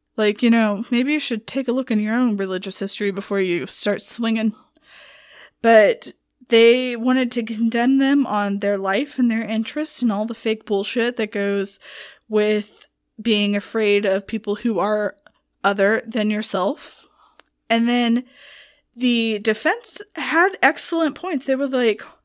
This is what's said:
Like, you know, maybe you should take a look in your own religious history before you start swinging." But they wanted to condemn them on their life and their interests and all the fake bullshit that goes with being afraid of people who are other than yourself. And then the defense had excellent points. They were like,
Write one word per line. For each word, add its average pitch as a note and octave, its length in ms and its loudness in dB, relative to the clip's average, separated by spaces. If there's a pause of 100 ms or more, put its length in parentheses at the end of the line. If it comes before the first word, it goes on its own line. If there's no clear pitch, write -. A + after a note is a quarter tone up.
(160)
Like, G#3+ 260 0
you A#3+ 80 6
know, A3 400 2
maybe C4 220 0
you D4+ 80 0
should A3 260 -6
take C4 200 -4
a A#3 60 0
look C4 180 -2
in A3 80 2
your G#3+ 160 -2
own A#3+ 220 2
religious F#3+ 420 -6
history G3+ 320 -4
before G3 300 -2
you F3 260 -2
start - 360 -2
swinging." A3+ 520 -2 (1080)
But A3 500 6 (360)
they A#3+ 480 4
wanted B3+ 360 0
to A#3+ 100 -2
condemn A#3 560 0
them C4+ 280 4
on G3+ 320 -2
their G3+ 200 0
life G3 400 -4
and B3 120 4
their A3+ 140 -2
interests A3+ 580 -4
and A#3+ 80 2
all G#3 160 -2
the A3+ 80 -8
fake A3 300 -4
bullshit A3+ 520 -2
that G#3+ 160 -4
goes G3+ 460 -2 (500)
with G#3+ 580 -2 (340)
being G#3 340 2
afraid G#3 500 0
of G3 220 0
people G#3 300 -6
who A3 220 -2
are G#3 380 -2 (460)
other G3+ 440 2
than G#3+ 240 -2
yourself. G#3 760 -4 (600)
And A#3 200 2
then A#3+ 360 0 (720)
the A#3 420 0
defense A3+ 600 -2 (160)
had E4 460 0
excellent D4+ 520 0
points. F4 320 -6
They C4+ 80 2
were C4+ 140 -2
like, A#3+ 340 0 (220)